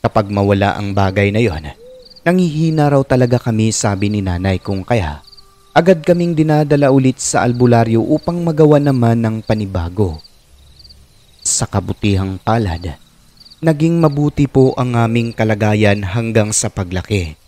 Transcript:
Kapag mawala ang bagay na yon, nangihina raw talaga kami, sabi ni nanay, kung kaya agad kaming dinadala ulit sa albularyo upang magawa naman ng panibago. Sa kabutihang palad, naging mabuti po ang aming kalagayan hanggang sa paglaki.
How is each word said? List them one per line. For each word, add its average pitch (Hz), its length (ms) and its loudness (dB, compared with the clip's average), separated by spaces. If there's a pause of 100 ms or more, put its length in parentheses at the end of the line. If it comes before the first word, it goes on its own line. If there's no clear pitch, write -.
Kapag 107 240 -2
mawala 101 480 2
ang 101 160 -6
bagay 101 400 0
na 113 80 2
yon, 78 240 -2 (560)
nangihina 160 720 0
raw 139 80 4
talaga 127 400 0
kami, 110 320 0
sabi 101 320 -2
ni 104 160 -2
nanay, 92 400 -2
kung 98 240 -6
kaya 82 320 -4 (560)
agad 165 320 2
kaming 175 320 0
dinadala 151 560 2
ulit 131 240 2
sa - 240 -2
albularyo 117 640 2
upang 170 320 -2
magawa 156 400 4
naman 123 400 2
ng 110 240 -2
panibago. 95 800 -4 (1200)
Sa - 240 -4
kabutihang 95 720 -2
palad, 90 560 -4 (640)
naging 160 400 0
mabuti 147 480 0
po 131 320 2
ang 123 160 -2
aming 117 400 0
kalagayan 107 720 0
hanggang 110 480 -2
sa 107 160 -4
paglaki. 90 640 -4 (140)